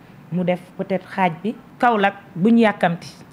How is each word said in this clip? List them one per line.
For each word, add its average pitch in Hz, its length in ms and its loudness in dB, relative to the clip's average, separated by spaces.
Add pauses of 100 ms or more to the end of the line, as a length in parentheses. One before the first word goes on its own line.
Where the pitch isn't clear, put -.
(320)
mu 180 120 -2
def 180 160 -2 (180)
peut-être 190 300 -6
xaaj 180 240 0 (100)
bi. 220 120 -4 (240)
Kaolack 208 360 2 (220)
buñ 226 220 4
yàkkamti, 202 500 0 (240)